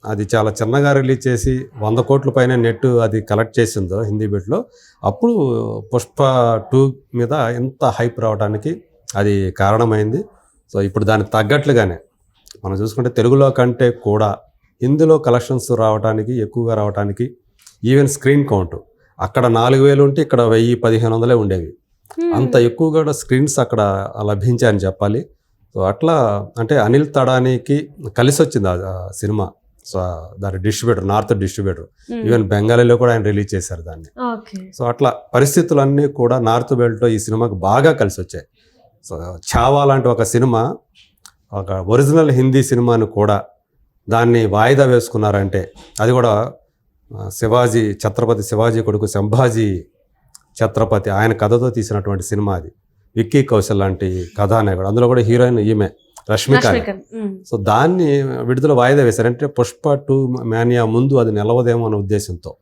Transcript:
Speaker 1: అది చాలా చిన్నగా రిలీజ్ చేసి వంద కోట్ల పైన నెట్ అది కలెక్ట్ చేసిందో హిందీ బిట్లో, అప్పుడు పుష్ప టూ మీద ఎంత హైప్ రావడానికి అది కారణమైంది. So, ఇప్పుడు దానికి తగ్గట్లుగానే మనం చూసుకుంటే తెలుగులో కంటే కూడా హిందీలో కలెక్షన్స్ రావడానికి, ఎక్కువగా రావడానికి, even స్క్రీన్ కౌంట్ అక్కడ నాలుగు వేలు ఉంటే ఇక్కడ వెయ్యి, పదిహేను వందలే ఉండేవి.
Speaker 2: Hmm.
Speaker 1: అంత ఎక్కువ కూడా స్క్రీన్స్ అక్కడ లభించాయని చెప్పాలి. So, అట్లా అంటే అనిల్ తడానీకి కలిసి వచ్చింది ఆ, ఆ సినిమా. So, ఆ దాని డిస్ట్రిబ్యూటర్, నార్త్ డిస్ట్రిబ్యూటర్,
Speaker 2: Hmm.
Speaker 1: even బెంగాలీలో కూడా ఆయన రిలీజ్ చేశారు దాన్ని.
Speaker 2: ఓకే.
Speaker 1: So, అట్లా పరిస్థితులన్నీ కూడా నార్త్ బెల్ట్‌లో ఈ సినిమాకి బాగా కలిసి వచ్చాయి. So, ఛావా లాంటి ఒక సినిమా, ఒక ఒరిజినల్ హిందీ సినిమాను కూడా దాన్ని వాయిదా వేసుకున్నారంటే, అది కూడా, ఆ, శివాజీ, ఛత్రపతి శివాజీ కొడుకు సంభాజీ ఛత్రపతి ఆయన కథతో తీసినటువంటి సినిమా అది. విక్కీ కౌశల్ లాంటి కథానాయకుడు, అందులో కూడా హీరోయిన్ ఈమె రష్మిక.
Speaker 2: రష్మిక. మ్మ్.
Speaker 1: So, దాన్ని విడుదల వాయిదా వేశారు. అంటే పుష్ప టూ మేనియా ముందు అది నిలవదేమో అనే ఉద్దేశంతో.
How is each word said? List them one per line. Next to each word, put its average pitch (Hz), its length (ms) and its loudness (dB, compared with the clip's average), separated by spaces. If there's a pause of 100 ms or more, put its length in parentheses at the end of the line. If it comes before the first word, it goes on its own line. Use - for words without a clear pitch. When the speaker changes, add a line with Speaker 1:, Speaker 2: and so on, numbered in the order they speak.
Speaker 1:
అది 104 280 -6
చాలా 110 160 0
చిన్నగా 127 420 0
రిలీజ్ 131 360 0
చేసి 131 380 -2 (120)
వంద 110 200 0
కోట్ల 135 320 2
పైన 127 240 2
నెట్ 117 320 0
అది 113 360 2
కలెక్ట్ 107 360 -2
చేసిందో 101 440 -2
హిందీ 107 240 -4
బిట్లో, 104 380 -4 (400)
అప్పుడు 156 280 0 (640)
పుష్ప - 280 -2 (500)
టూ 135 220 2 (200)
మీద 120 180 -2
ఎంత 127 520 -4
హైప్ 117 360 -2
రావడానికి 107 600 -4 (340)
అది 98 340 0
కారణమైంది. 110 760 0 (500)
So, 101 60 -2
ఇప్పుడు 98 240 -2
దానికి 107 260 0
తగ్గట్లుగానే 113 680 0 (680)
మనం 98 120 -4
చూసుకుంటే 113 340 -4
తెలుగులో 131 400 4
కంటే 123 400 0
కూడా 107 460 -2 (460)
హిందీలో 156 360 4
కలెక్షన్స్ 120 540 -2
రావడానికి, 110 680 0
ఎక్కువగా 113 340 -4
రావడానికి, 104 640 -4 (480)
even 135 220 4
స్క్రీన్ 139 400 0
కౌంట్ 95 300 -2 (440)
అక్కడ 123 260 0
నాలుగు 123 380 2
వేలు 139 180 6
ఉంటే 143 200 2
ఇక్కడ 131 200 2
వెయ్యి, 113 320 4
పదిహేను 113 400 0
వందలే 120 200 2
ఉండేవి. 95 400 -2 (460)
Speaker 2:
Hmm. 339 140 -2
Speaker 1:
అంత 127 220 0
ఎక్కువ 120 340 2
కూడా 151 220 0
స్క్రీన్స్ 139 460 -2
అక్కడ 101 520 0 (120)
లభించాయని 107 560 0
చెప్పాలి. 101 480 -2 (500)
So, 95 60 -2
అట్లా 104 680 0 (100)
అంటే 117 200 0
అనిల్ 131 380 2
తడానీకి 127 720 0 (280)
కలిసి 139 260 2
వచ్చింది 110 260 0
ఆ, 90 40 0
ఆ 92 420 -8
సినిమా. 104 360 -4 (420)
So, 95 60 -4
ఆ 87 400 -8
దాని 95 200 -8
డిస్ట్రిబ్యూటర్, 104 500 -2
నార్త్ 104 300 0
డిస్ట్రిబ్యూటర్, 98 460 -6
Speaker 2:
Hmm. - 440 -10
Speaker 1:
even 113 200 2
బెంగాలీలో 120 480 2
కూడా 123 160 2
ఆయన 113 100 0
రిలీజ్ 104 320 -2
చేశారు 92 280 -8
దాన్ని. 82 500 -12
Speaker 2:
ఓకే. 202 480 -16
Speaker 1:
So, 131 40 -4
అట్లా 120 320 0 (180)
పరిస్థితులన్నీ 143 760 2
కూడా 131 300 0
నార్త్ 120 360 0
బెల్ట్‌లో 120 340 0
ఈ 110 100 0
సినిమాకి 110 360 -4
బాగా 110 380 2
కలిసి 101 280 -2
వచ్చాయి. 90 260 -14 (640)
So, 87 260 -12
ఛావా 131 480 0
లాంటి 135 240 2
ఒక 117 140 0
సినిమా, 120 540 0 (760)
ఒక 98 180 -8
ఒరిజినల్ 139 600 2
హిందీ 131 320 4
సినిమాను 120 440 2
కూడా 104 380 0 (640)
దాన్ని 117 360 2
వాయిదా 117 380 4
వేసుకున్నారంటే, 104 880 0 (280)
అది 113 120 2
కూడా, 117 400 2 (640)
ఆ, 101 120 -12
శివాజీ, 113 640 0
ఛత్రపతి 107 500 -2
శివాజీ 113 400 0
కొడుకు 104 240 -2
సంభాజీ 107 800 0 (800)
ఛత్రపతి 107 460 0
ఆయన 107 220 2
కథతో 113 380 0
తీసినటువంటి 101 540 -4
సినిమా 104 300 -4
అది. 80 180 -10 (440)
విక్కీ 123 260 2
కౌశల్ 107 360 0
లాంటి 92 600 -4
కథానాయకుడు, 101 480 0
అందులో 113 200 2
కూడా 123 140 4
హీరోయిన్ 120 400 2
ఈమె 104 280 2 (420)
రష్మిక. 135 360 2
Speaker 2:
రష్మిక. 202 240 0
మ్మ్. 196 480 -10 (160)
Speaker 1:
So, 104 80 -4
దాన్ని 143 600 2
విడుదల 127 500 0
వాయిదా 135 300 4
వేశారు. 117 240 2
అంటే 123 200 -2
పుష్ప 139 480 -2
టూ 135 480 -2
మేనియా 117 420 0
ముందు 120 300 0
అది 117 180 2
నిలవదేమో 117 540 0
అనే 107 100 -2
ఉద్దేశంతో. 98 640 -6